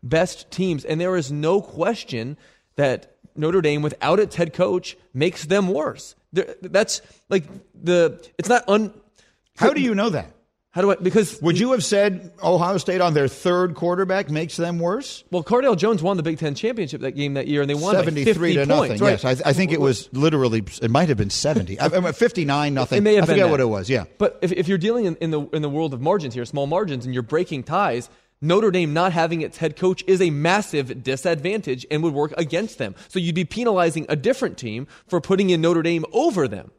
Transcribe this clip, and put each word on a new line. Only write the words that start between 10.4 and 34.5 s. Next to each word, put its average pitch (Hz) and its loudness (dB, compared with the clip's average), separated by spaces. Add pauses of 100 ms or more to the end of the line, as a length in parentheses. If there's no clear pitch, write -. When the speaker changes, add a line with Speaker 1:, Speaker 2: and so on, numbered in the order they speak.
Speaker 1:
How 175 -2
do 196 4
I, 185 4
because 180 0
Speaker 2:
Would 165 2
you 247 2
have 220 0
said 202 0 (120)
Ohio 175 2
State 185 -2
on 175 4
their 143 4
third 180 0
quarterback 185 -2
makes 156 -6
them 170 -2
worse? 190 -4
Speaker 1:
Well, 175 -2
Cardale 247 2
Jones 196 2
won 185 0
the 160 -2
Big 156 -4
Ten 147 -4
championship 185 -4
that 131 -4
game 143 -4
that 135 -4
year, 143 0
and 139 0
they 143 0
won 165 0
by 185 4
Speaker 2:
Seventy-three 160 2
Speaker 1:
fifty 170 2
Speaker 2:
to 139 2
nothing. 147 2 (100)
Speaker 1:
points, 104 0
right? - 2
Speaker 2:
Yes, 127 0
I, 156 4
I - 6
think 160 2
it 160 0
was 135 0
literally, 131 2 (180)
it 120 0
might 151 0
have 127 2
been 101 0
seventy. 101 -2
I, 139 0
I 165 2
mean, 175 -2
fifty-nine 147 0
nothing. 131 0
Speaker 1:
It 202 4
may 208 4
have 202 6
Speaker 2:
I - 0
Speaker 1:
been 165 4
Speaker 2:
forget 196 6
Speaker 1:
that. 165 4
Speaker 2:
what 143 2
it 127 4
was, 101 -2
yeah. 120 0 (120)
Speaker 1:
But 202 0
if, 180 0
if 160 0
you're 190 0
dealing 226 0
in, 165 -2
in 165 -4
the, 151 -2 (120)
in 156 -2
the 147 -2
world 147 -2
of 120 -8
margins 151 0
here, 123 -6
small 139 -4
margins, 147 -4
and 127 -6
you're 123 -2
breaking 151 -2
ties, 151 -2 (320)
Notre 190 4
Dame 170 0
not 190 2
having 165 0
its - -8
head 156 -2
coach 185 0
is 185 4
a 170 2
massive 147 -2
disadvantage 147 -4
and 151 -2
would 160 0
work 147 -2
against 170 -4
them. 101 -6 (140)
So 185 -4
you'd 170 0
be 180 0
penalizing 180 0
a 151 0
different 196 -2